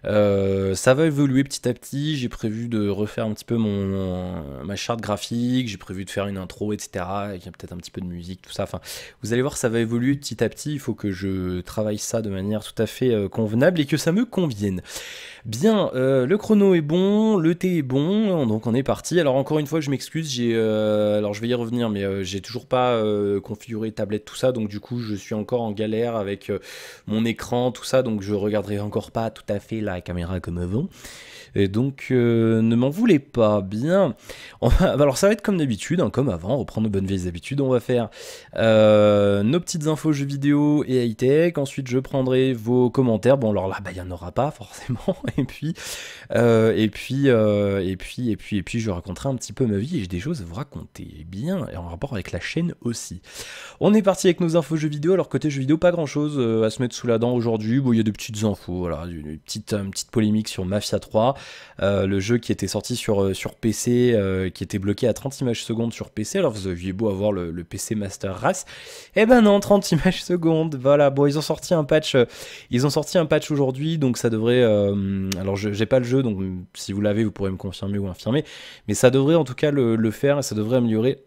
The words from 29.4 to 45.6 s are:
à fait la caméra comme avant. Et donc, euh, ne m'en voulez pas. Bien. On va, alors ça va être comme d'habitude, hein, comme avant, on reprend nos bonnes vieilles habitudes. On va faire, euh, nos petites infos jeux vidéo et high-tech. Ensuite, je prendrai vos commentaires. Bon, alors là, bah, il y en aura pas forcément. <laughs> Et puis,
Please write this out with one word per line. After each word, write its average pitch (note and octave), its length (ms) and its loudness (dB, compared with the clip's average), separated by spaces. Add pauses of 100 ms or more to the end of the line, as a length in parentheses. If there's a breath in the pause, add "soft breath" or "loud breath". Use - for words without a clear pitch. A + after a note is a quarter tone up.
à - 100 -2
fait A2 220 -8
la F#2 180 -4
caméra F2 400 -6
comme E2+ 160 -8
avant. F#2+ 320 -2 (680 loud breath)
Et G2+ 100 4
donc, B2 460 -2
euh, A2+ 500 4
ne A2+ 140 4
m'en B2+ 140 2
voulez F#3+ 280 4
pas. G#2+ 420 2
Bien. B2+ 540 0 (460 loud breath)
On A#2+ 80 2
va, E3+ 240 6
alors C3+ 260 4
ça F#3+ 80 4
va G3+ 60 6
être G#3+ 100 -2
comme G3 160 0
d'habitude, D3 420 0
hein, B2 80 2
comme C3+ 200 0
avant, F2+ 260 -2
on C#3 40 0
reprend A2 220 -4
nos A2 80 0
bonnes G2 180 -2
vieilles F#2 200 -2
habitudes. F2+ 340 -6
On C3+ 80 0
va B2 120 2
faire, A#2 280 0 (460 loud breath)
euh, G#2 880 6
nos C3 160 2
petites D#3+ 300 -4
infos D#3 240 0
jeux C#3 140 -2
vidéo C#3+ 600 2
et C3 180 2
high-tech. D3 540 2
Ensuite, C3+ 300 -4
je B2+ 100 0
prendrai C3 540 2
vos B2 360 2
commentaires. A#2+ 480 4
Bon, A2+ 140 0
alors F#2+ 160 0
là, F#2+ 160 -6
bah, F#2+ 80 -10
il F2+ 60 -12
y F#2 40 -10
en F2+ 120 -10
aura F2 180 -10
pas C#3 220 -2
forcément. - 480 -10
<laughs> - 360 -6
Et A3 80 0
puis, D#3+ 300 -8 (580 loud breath)